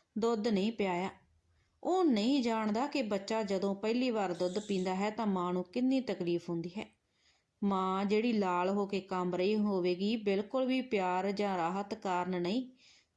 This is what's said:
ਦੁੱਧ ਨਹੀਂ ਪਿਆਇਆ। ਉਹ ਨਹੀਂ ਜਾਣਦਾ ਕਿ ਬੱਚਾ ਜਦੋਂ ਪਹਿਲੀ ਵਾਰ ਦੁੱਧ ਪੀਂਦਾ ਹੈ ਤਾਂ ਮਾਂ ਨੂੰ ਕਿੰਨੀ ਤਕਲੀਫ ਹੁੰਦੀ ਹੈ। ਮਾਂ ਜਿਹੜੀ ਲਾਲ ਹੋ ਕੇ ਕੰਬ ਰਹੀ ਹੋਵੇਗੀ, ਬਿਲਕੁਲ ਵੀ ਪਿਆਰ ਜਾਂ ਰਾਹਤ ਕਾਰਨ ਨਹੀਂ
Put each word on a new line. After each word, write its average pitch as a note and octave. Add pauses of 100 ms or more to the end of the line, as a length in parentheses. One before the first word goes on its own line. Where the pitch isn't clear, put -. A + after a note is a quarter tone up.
(180)
ਦੁੱਧ A3+
ਨਹੀਂ G#3
ਪਿਆਇਆ। F#3+ (720)
ਉਹ F4+
ਨਹੀਂ B3+
ਜਾਣਦਾ A3+
ਕਿ D4
ਬੱਚਾ G#3+
ਜਦੋਂ G3
ਪਹਿਲੀ A#3
ਵਾਰ G3+
ਦੁੱਧ F3+
ਪੀਂਦਾ F#3
ਹੈ G3+
ਤਾਂ G#3+
ਮਾਂ F3+
ਨੂੰ F3+
ਕਿੰਨੀ B3+
ਤਕਲੀਫ F3
ਹੁੰਦੀ E3+
ਹੈ। - (800)
ਮਾਂ F#3+
ਜਿਹੜੀ G#3+
ਲਾਲ F3+
ਹੋ G3+
ਕੇ G3+
ਕੰਬ F3+
ਰਹੀ F#3+
ਹੋਵੇਗੀ, G3
ਬਿਲਕੁਲ G#3
ਵੀ C4
ਪਿਆਰ F#3+
ਜਾਂ G3
ਰਾਹਤ F#3+
ਕਾਰਨ F3+
ਨਹੀਂ A#3 (460)